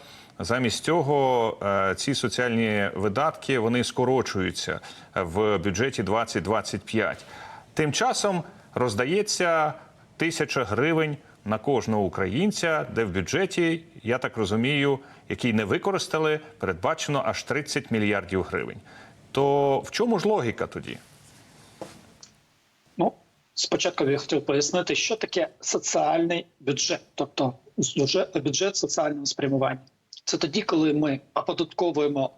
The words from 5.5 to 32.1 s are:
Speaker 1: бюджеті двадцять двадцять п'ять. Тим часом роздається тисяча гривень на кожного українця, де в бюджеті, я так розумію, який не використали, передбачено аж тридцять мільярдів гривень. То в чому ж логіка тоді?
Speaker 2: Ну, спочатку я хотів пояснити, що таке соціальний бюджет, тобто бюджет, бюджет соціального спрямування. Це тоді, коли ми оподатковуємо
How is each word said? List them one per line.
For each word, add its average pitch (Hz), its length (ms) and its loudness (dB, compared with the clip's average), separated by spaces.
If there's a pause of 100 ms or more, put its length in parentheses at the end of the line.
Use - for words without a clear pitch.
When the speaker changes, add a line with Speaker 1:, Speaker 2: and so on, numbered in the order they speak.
Speaker 1:
бюджеті 104 440 0
двадцять 107 400 0
двадцять 101 400 -2
п'ять. 101 420 -2 (500)
Тим 151 180 2
часом 208 500 0 (320)
роздається 156 1000 2 (440)
тисяча 156 480 0
гривень 147 520 2 (280)
на 107 140 0
кожного 110 440 2
українця, 151 920 0
де 113 100 2
в 98 60 -4
бюджеті, 165 760 0 (180)
я 120 160 0
так - 180 -4
розумію, 131 640 2 (300)
який 117 240 0
не 107 120 4
використали, 156 760 0 (180)
передбачено 127 680 -2
аж 107 160 -2
тридцять 143 480 -4
мільярдів 98 520 0
гривень. 65 340 -6 (560)
То 139 460 2
в - 120 -8
чому 220 280 0
ж 202 100 0
логіка 127 380 0
тоді? - 320 -10 (2000)
Speaker 2:
Ну, 185 160 0 (420)
спочатку - 500 0
я 139 140 2
хотів 143 280 -2
пояснити, 151 480 0
що 220 220 -2
таке - 320 -2 (120)
соціальний 170 840 0 (140)
бюджет, 143 400 -2 (140)
тобто 135 400 -2 (420)
бюджет, 151 460 0
бюджет 180 340 0
соціального 147 500 -2
спрямування. 135 540 -2 (440)
Це - 120 -2
тоді, 165 260 -2
коли 156 320 2
ми 147 260 0 (140)
оподатковуємо 151 1040 0